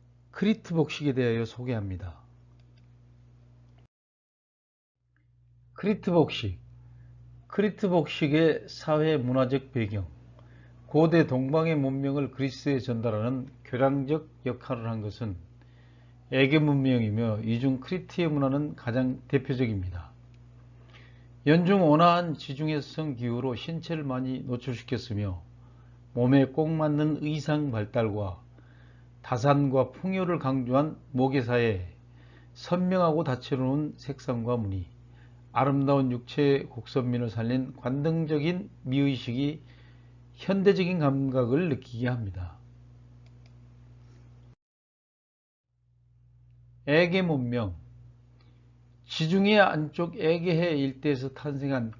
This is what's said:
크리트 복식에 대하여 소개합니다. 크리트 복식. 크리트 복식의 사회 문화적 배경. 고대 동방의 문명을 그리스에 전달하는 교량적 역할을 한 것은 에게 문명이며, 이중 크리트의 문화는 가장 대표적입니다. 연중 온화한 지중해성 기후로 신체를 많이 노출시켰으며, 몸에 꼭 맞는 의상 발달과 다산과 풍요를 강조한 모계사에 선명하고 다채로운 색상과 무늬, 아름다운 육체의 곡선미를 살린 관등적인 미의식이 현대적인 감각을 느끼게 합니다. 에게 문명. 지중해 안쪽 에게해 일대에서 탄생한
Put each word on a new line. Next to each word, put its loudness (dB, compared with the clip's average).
크리트 -2
복식에 0
대하여 0
소개합니다. -8
크리트 -2
복식. 0
크리트 0
복식의 2
사회 0
문화적 0
배경. -2
고대 4
동방의 0
문명을 -2
그리스에 -2
전달하는 -2
교량적 0
역할을 -6
한 -6
것은 -8
에게 4
문명이며, 2
이중 0
크리트의 -4
문화는 -2
가장 -2
대표적입니다. -2
연중 6
온화한 6
지중해성 -6
기후로 -4
신체를 -8
많이 -4
노출시켰으며, -6
몸에 6
꼭 0
맞는 0
의상 -2
발달과 -2
다산과 2
풍요를 -2
강조한 0
모계사에 0
선명하고 0
다채로운 -2
색상과 -4
무늬, -4
아름다운 2
육체의 0
곡선미를 -2
살린 -2
관등적인 -2
미의식이 -2
현대적인 2
감각을 2
느끼게 -4
합니다. -6
에게 4
문명. -2
지중해 2
안쪽 0
에게해 2
일대에서 -2
탄생한 -4